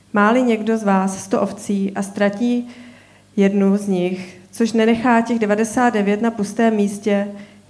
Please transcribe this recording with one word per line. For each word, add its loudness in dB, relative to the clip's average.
„Má-li 4
někdo 0
z -8
vás 0
sto 0
ovcí -4
a -6
ztratí -2
jednu 4
z -4
nich, -2
což -2
nenechá 4
těch -2
devadesát 0
devět 0
na 2
pustém 0
místě, 0